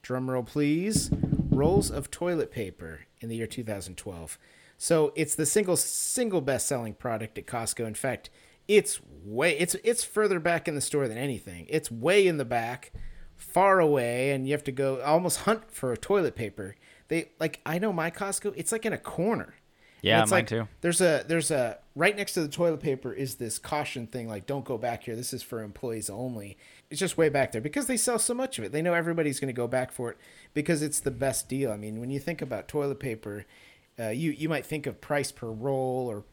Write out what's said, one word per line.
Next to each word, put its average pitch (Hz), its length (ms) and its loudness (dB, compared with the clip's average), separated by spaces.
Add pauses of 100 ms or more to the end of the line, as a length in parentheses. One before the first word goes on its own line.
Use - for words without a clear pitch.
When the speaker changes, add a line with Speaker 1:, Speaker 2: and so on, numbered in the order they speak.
Speaker 1:
drum 127 280 -4
roll 127 140 0
please, 151 680 2 (400)
rolls 165 400 6
of 139 220 -6
toilet 175 400 -2
paper 85 540 -10 (160)
in 117 80 -8
the 113 80 -4
year 113 100 -4
two 120 160 -8
thousand 95 320 -8
twelve. 82 420 -12 (400)
So 156 380 2
it's 156 200 0
the 185 100 0
single, 185 320 2
single - 640 0
best-selling 123 540 -2
product 110 420 -6
at 101 100 -12
Costco. 113 400 -4
In 107 60 -6
fact, 123 360 -4 (380)
it's - 320 6 (240)
way, 139 340 2
it's, 175 260 2
it's 233 200 2
further 196 360 2
back 170 280 0
in 151 80 -2
the 139 60 -2
store 139 260 0
than 110 100 -4
anything. 98 520 -6
It's 151 220 -2
way 175 360 6
in 165 100 2
the 135 80 -2
back, 120 480 -4 (420)
far 190 440 6
away, 131 520 4
and 131 160 0
you 139 60 2
have 147 120 0
to 139 60 -4
go 135 300 0
almost 160 400 4
hunt 220 300 0
for 127 200 -4
a 113 60 -2
toilet 185 380 2
paper. 101 400 -6 (340)
They, 165 300 -2
like, 160 260 -2
I 160 120 -2
know 208 140 0
my 165 180 0
Costco, 196 460 -4
it's, - 160 -4
like, 226 140 -2
in 202 80 0
a - 40 -4
corner. 170 580 -2 (460)
And - 20 -10
Speaker 2:
Yeah, 110 180 8
Speaker 1:
it's 107 100 4
Speaker 2:
mine - 60 6
Speaker 1:
like, 113 100 2
Speaker 2:
too. 113 200 -2 (120)
Speaker 1:
there's 170 220 2
a, 156 260 4
there's 160 240 0
a, 123 280 0 (140)
right 185 220 4
next 202 200 -4
to 175 60 2
the 151 60 0
toilet 160 320 2
paper 135 320 -2
is 131 240 -4
this 120 240 -6
caution 143 480 -4
thing, 117 220 -8
like, 104 160 -8
"Don't 139 180 -4
go 123 140 -4
back 117 260 -4
here. 117 140 -6
This 123 160 -6
is 123 100 -8
for 113 180 -8
employees 110 480 -6
only." 104 480 -8 (320)
It's 147 120 -4
just 185 160 -2
way 165 100 6
back 135 240 2
there 113 80 -4
because 185 280 -2
they 254 100 0
sell 233 200 2
so 240 160 2
much 262 240 -4
of 113 60 -6
it. 95 80 -6
They 151 100 0
know 175 120 2
everybody's 165 480 2
gonna 135 100 -2
go 120 160 -2
back 127 240 0
for 120 200 -6
it - 60 -14 (360)
because 151 280 2
it's 151 200 -2
the 135 100 -2
best 123 380 -2
deal. 131 200 0
I 104 60 -2
mean, 107 240 -8
when 120 100 -6
you 139 100 -2
think 165 220 -6
about 123 280 -6
toilet 143 320 -2
paper, 107 440 -6 (540)
uh, 113 80 -2
you, 139 240 0
you 143 160 -4
might 151 180 -2
think 151 220 -6
of - 140 -8
price 143 320 -2
per - 140 -10
roll 127 600 -2
or 104 260 -6